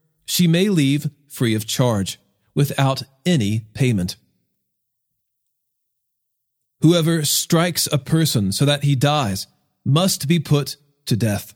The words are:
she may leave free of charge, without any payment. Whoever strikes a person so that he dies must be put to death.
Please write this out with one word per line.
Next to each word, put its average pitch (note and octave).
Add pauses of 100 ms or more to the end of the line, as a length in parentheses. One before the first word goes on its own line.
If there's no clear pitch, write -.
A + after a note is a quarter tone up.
(240)
she F3+
may F3
leave D3 (180)
free A2+
of A2
charge, A2 (360)
without C#3 (200)
any A2
payment. G#2+ (2750)
Whoever E3
strikes -
a D3
person C#3+
so C#3
that C#3+
he C#3+
dies C3 (380)
must D#3
be E3+
put C#3+ (300)
to A2+
death. G2+